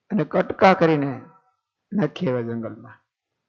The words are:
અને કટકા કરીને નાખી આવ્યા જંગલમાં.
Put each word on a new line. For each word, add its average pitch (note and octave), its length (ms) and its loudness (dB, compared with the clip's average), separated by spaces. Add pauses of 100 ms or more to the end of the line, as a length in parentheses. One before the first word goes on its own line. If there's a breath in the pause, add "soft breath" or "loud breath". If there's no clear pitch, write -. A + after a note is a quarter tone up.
(120)
અને G3 120 -2
કટકા F#3 500 2
કરીને D3 480 0 (720)
નાખી E3 340 -2
આવ્યા B2 140 -2
જંગલમાં. A#2 560 -10 (520)